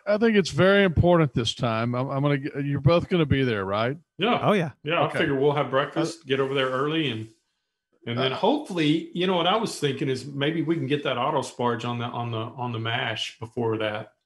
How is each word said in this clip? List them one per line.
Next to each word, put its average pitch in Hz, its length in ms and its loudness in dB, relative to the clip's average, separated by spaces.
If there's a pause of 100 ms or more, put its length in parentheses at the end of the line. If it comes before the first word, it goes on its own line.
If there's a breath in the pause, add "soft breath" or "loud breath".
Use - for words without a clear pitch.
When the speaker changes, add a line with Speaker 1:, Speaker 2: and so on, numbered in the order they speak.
Speaker 1:
I 208 100 2
think 220 200 4
it's 165 140 2
very 190 340 6
important 170 480 4
this 117 200 -2
time. 117 420 -2
I'm, 131 140 -2
I'm 139 120 -4
gonna 143 160 2
g-, 139 120 -6 (140)
you're 143 160 -2
both 165 300 2
gonna 170 160 2
be 135 180 2
there, 107 220 0
right? 113 320 -2 (200)
Speaker 2:
Yeah. 233 240 0
Speaker 3:
Oh, 156 120 4
yeah. 165 160 0 (160)
Speaker 2:
Yeah, 156 160 0
I 147 60 2
Speaker 1:
Okay. - 120 -4
Speaker 2:
figure 147 160 2
we'll 139 160 4
have 135 180 0
breakfast, 151 520 -2
Speaker 1:
Uh, - 60 -20
Speaker 2:
get 131 120 0
over 135 140 0
there 131 160 0
early, 147 400 -2
and, 110 180 -6 (800)
and 120 100 -4
then 131 140 0
Speaker 1:
uh, 127 60 -6
Speaker 2:
hopefully, 180 760 0
you 180 140 -2
know, 190 80 2
what 170 120 0
I 196 100 2
was 226 200 -4
thinking 139 300 -2
is 131 180 -4
maybe 143 360 -2
we 160 140 -2
can 139 120 -4
get 143 160 -2
that 131 140 -2
auto 139 240 0
sparge 120 420 -2
on 120 160 -4
the, 117 60 -4
on 120 260 -6
the, 113 60 -4
on 120 340 -6
the 113 80 -6
mash 117 600 -4
before 113 400 -4
that. 107 340 -6 (120)